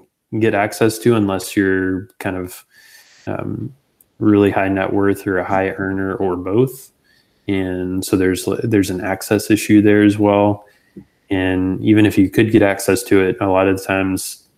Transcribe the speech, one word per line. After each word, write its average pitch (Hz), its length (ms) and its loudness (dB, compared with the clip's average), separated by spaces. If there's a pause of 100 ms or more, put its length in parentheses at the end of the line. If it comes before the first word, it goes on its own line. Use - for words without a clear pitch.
(400)
get 110 140 2
access 107 460 0
to 120 160 4
unless 95 400 -2
you're 95 520 0 (120)
kind 92 180 -6
of, 90 280 -12 (600)
um, - 480 -8 (460)
really 101 320 4
high 98 180 -2
net 95 240 -2
worth 98 340 0
or 92 120 -2
a 87 40 -4
high 95 280 -2
earner 95 440 -4
or 92 220 -4
both. 107 540 -4 (560)
And 92 580 -4
so - 100 0
there's, 92 320 0 (160)
there's 104 260 2
an 90 120 -6
access 101 500 -2
issue 104 300 4
there 104 220 4
as 104 140 4
well. 104 480 2 (640)
And 92 540 -2
even 107 220 6
if 101 120 2
you 95 120 4
could 110 220 2
get 107 100 6
access 98 420 0
to 98 180 2
it, 92 200 0
a 98 60 0
lot 95 200 2
of 95 100 0
the - 60 -12
times 95 640 -4 (100)